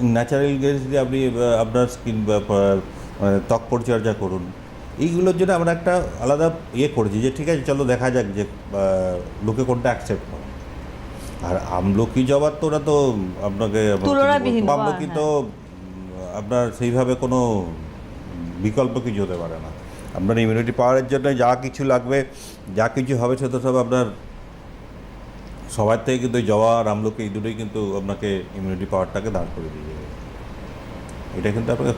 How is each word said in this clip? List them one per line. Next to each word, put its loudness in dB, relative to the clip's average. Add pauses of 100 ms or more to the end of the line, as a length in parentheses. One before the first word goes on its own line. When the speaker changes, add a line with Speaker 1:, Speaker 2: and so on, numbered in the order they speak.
Speaker 1:
ন্যাচারাল 4
ইনগ্রেডিয়েন্টস 2
দিয়ে 2
আপনি, 2
আহ, 4
আপনার 4
স্কিন -2
বা, 4
আহ, 4 (800)
মানে, 4
ত্বক 4
পরিচর্যা 2
করুন। -4 (480)
এইগুলোর 2
জন্য 2
আমরা 2
একটা 2 (180)
আলাদা 4 (220)
ইয়ে 2
করেছি 2
যে, 2
ঠিক -2
আছে, 2
চলো 2
দেখা 2
যাক 2 (100)
যে, 0
আহ, -2
লোকে 0
কোনটা 0
অ্যাকসেপ্ট -2
করে। -10 (1000)
আর 0 (120)
আমলকি 2
জবার 4 (100)
তো 0
ওরা 2
তো 4
আপনাকে, -2
আপনাকে 2
কি 4
বলবো? 2
Speaker 2:
তুলনাবিহীন। 4
Speaker 1:
আমলকি 0
তো, 2
Speaker 2:
হ্যাঁ। 2
Speaker 1:
উম, -8
আপনার 0
সেইভাবে 2
কোনো 2 (960)
বিকল্প 0
কিছু -2
হতে -2
পারে -6
না। -10 (300)
আপনার 2
ইমিউনিটি 2
পাওয়ারের 4
জন্য 2
যা 6
কিছু -6
লাগবে, 2 (500)
যা 4
কিছু 0
হবে, 2
সে -2
তো -2
সব 2
আপনার 2 (1600)
সবার 4
থেকে 2
কিন্তু 0
ওই 2
জবা 4
আর 2
আমলকি, 0
এই -4
দুটোই -4
কিন্তু -4
আপনাকে -2 (120)
ইমিউনিটি -4
পাওয়ারটাকে -2
দাঁড় 0 (100)
করে -8
দিয়ে -10
যাবে। -12
এটা 0
কিন্তু 0
আপনাকে 0